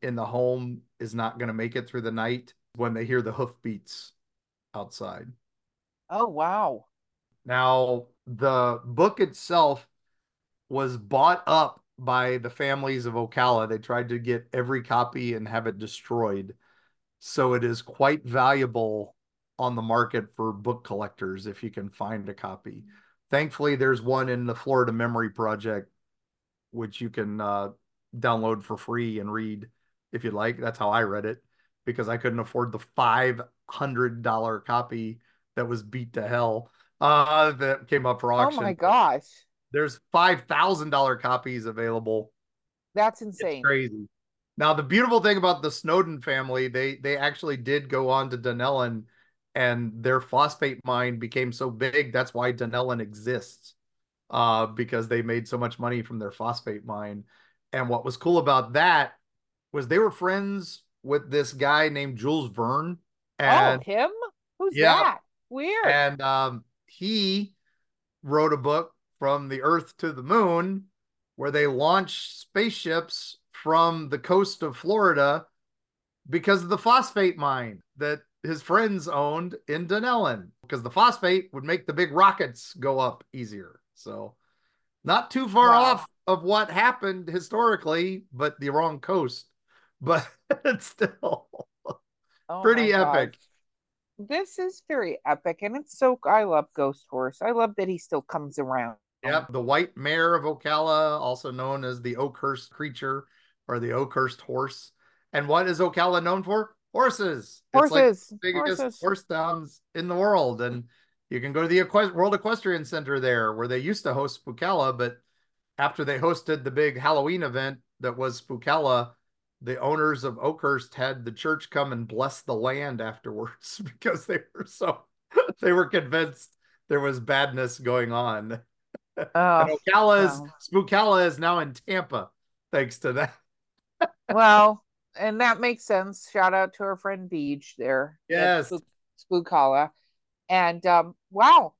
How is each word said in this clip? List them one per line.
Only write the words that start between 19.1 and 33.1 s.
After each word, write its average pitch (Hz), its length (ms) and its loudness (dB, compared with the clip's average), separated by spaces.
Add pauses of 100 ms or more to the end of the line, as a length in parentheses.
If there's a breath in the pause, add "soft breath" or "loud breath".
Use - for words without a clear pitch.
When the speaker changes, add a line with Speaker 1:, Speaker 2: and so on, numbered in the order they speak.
Speaker 1:
on 123 160 -4
the 117 80 -6
market 113 520 2
for 113 180 -2
book 120 320 -6
collectors 98 600 -8
if 101 160 -12
you 113 80 -8
can 98 200 -10
find 104 380 -8
a 101 60 -10
copy. 101 500 -14 (460 soft breath)
Thankfully, 147 460 0
there's 131 260 2
one 131 260 0
in 123 180 -4
the 117 80 -4
Florida 127 380 2
Memory 113 380 -2
Project, 107 600 -4 (800)
which 113 300 -10
you 117 100 -8
can, 107 300 -6
uh, 101 300 -2 (480)
download 113 440 0
for 110 140 -8
free 117 420 -6
and 104 140 -8
read 107 360 -8 (440)
if 120 120 -6
you'd 110 100 -4
like. 110 260 -2
That's 113 180 -6
how 104 120 0
I 113 120 2
read 104 240 -4
it, 110 160 -8 (420)
because 120 240 -4
I 113 80 -2
couldn't 117 220 -2
afford 120 340 -4
the 107 60 -8
five 123 600 0 (280)